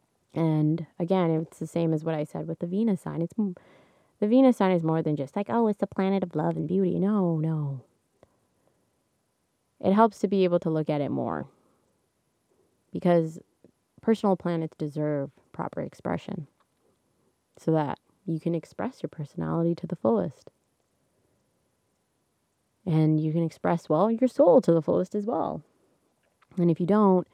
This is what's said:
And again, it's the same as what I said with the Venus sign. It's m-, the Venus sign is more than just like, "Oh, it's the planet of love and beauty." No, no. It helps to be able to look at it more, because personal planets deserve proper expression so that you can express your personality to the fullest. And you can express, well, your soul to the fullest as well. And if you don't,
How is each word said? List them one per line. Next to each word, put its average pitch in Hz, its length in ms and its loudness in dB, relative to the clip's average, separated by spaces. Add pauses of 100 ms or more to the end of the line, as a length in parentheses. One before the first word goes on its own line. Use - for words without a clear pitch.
(340)
And 156 520 0 (120)
again, 175 320 2
it's 160 280 -4
the 165 80 -8
same 165 280 -2
as 151 100 -4
what 165 100 -2
I 151 100 -4
said 160 220 -10
with 165 120 -8
the 175 80 -8
Venus 196 340 -2
sign. 156 220 -6
It's 170 160 -6
m-, 196 180 -2 (640)
the 208 80 0
Venus 254 300 6
sign 190 140 2
is 170 100 2
more 160 180 0
than 156 160 -2
just 139 180 -8
like, 202 140 -6
"Oh, 233 200 0
it's 208 100 -2
the 202 80 -4
planet 190 360 -2
of 180 140 -6
love 165 180 -2
and 160 140 -6
beauty." 180 300 0
No, 180 400 0
no. 151 420 -4 (2000)
It 196 140 2
helps 220 240 4
to 202 100 0
be 190 160 2
able 175 160 4
to 175 80 -4
look 156 220 0
at 147 100 -2
it 131 100 -4
more, 120 360 -4 (1500)
because 170 480 0 (600)
personal 208 340 2
planets 165 400 -4
deserve 147 540 -4 (220)
proper - 280 -8
expression - 680 -8 (1120)
so - 140 -4
that 151 260 -2 (280)
you 165 120 -4
can 170 160 -4
express - 480 -10
your 165 60 -6
personality 165 680 -4
to - 100 -12
the 175 100 -8
fullest. 202 540 -2 (2250)
And 156 340 2
you 156 140 -2
can 165 100 0
express, 170 460 -4
well, 175 220 2
your 233 180 2
soul 285 320 6
to 170 140 4
the 160 80 2
fullest 180 320 -2
as 208 100 -4
well. 202 380 -6 (960)
And 175 120 4
if 160 100 0
you 175 60 -2
don't, 190 480 4